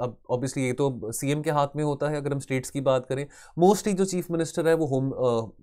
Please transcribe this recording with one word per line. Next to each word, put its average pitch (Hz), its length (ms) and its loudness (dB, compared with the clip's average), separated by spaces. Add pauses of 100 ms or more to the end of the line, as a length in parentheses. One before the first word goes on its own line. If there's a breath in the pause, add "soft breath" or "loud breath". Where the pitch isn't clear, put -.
अब 123 160 -6 (160)
obviously 131 260 -2
ये 127 140 2
तो 120 400 -2
सीएम 147 300 -2
के 156 80 -2
हाथ 143 260 2
में 151 80 0
होता 143 240 0
है 151 80 -2
अगर 139 160 -2
हम 143 60 -2
स्टेट्स 131 320 -4
की 139 100 -4
बात 131 260 2
करें। 135 200 -6 (320 loud breath)
Mostly 190 360 4
जो 190 100 2
चीफ 185 260 -2
मिनिस्टर 165 380 0
है 165 60 6
वो 160 120 2
होम, 135 240 0
अ, 117 400 0 (120)